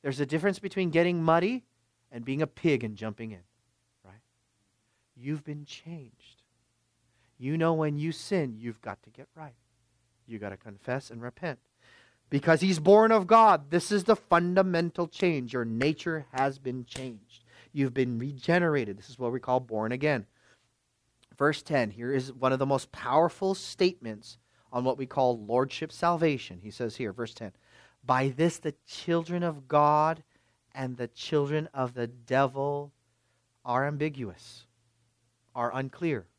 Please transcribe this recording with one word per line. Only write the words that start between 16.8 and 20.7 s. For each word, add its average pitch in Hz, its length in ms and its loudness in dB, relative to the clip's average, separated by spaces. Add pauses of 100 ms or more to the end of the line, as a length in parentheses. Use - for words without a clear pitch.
changed. 123 600 -14 (280)
You've 135 220 0
been 123 240 0
regenerated. 139 800 0
This - 120 -20
is 123 80 -20
what 123 120 -2
we 127 80 -6
call 127 220 0
born 110 320 -4
again. 135 340 -2 (1120)